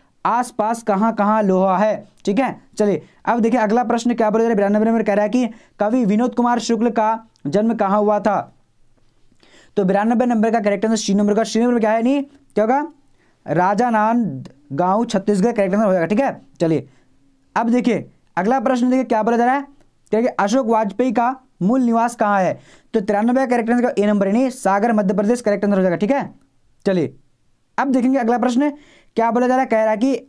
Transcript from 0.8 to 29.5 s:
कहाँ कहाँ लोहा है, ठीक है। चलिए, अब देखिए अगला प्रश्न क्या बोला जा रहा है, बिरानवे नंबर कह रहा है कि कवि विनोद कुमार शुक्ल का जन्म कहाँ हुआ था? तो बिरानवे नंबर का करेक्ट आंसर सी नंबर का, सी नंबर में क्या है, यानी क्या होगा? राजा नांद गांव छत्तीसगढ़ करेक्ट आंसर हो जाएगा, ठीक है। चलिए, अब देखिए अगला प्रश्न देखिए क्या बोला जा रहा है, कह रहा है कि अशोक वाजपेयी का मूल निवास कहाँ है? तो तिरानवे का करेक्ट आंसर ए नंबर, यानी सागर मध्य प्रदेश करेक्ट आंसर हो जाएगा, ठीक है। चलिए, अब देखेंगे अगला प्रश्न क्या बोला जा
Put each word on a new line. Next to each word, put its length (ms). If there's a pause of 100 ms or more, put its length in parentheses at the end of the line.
कहाँ 320
कहाँ 280
लोहा 360
है, 300 (160)
ठीक 140
है। 220 (180)
चलिए, 240 (220)
अब 160
देखिए 200
अगला 240
प्रश्न 300
क्या 160
बोला 140
जा 40
रहा 40
है, 40
बिरानवे 280
नंबर 180
कह 120
रहा 80
है 60
कि 180 (340)
कवि 240
विनोद 300
कुमार 240
शुक्ल 320
का 360 (200)
जन्म 280
कहाँ 240
हुआ 220
था? 320 (1200)
तो 80
बिरानवे 420
नंबर 240
का 100
करेक्ट 240
आंसर 120
सी 180
नंबर 200
का, 100
सी 160
नंबर 120
में 80
क्या 100
है, 60
यानी 260
क्या 400
होगा? 260 (580)
राजा 440
नांद 580 (240)
गांव 320
छत्तीसगढ़ 480
करेक्ट 220
आंसर 120
हो 60
जाएगा, 140
ठीक 140
है। 200 (200)
चलिए, 280 (680)
अब 120
देखिए 420 (260)
अगला 240
प्रश्न 300
देखिए 140
क्या 180
बोला 140
जा 80
रहा 100
है, 60
कह 60 (460)
रहा 40
है 60
कि 60
अशोक 380
वाजपेयी 460
का 240 (260)
मूल 200
निवास 320
कहाँ 260
है? 200 (340)
तो 60
तिरानवे 340
का 120
करेक्ट 240
आंसर 280
ए 80
नंबर, 200
यानी 240
सागर 420
मध्य 220
प्रदेश 260
करेक्ट 240
आंसर 120
हो 60
जाएगा, 140
ठीक 140
है। 240 (520)
चलिए, 300 (640)
अब 100
देखेंगे 300
अगला 200
प्रश्न 320 (460)
क्या 140
बोला 180
जा 60